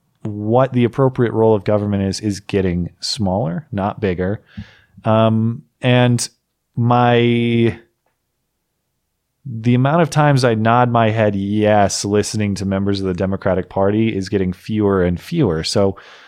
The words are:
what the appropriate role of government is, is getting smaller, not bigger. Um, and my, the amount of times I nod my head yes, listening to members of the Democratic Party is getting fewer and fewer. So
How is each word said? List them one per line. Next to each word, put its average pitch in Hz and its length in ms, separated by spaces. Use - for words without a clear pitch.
what 110 500
the 123 100
appropriate 123 500
role 110 220
of 98 80
government 104 400
is, 98 180
is 98 200
getting 87 600
smaller, 113 720
not 98 300
bigger. 92 420
Um, 113 580
and 123 480
my, 120 1040
the 117 300
amount 139 280
of 156 80
times 143 340
I 120 100
nod 117 360
my 113 200
head 107 240
yes, 104 720
listening 104 520
to 95 80
members 98 360
of 95 60
the 92 80
Democratic 92 540
Party 104 460
is 95 140
getting 95 240
fewer 101 500
and 87 180
fewer. 95 440
So 98 320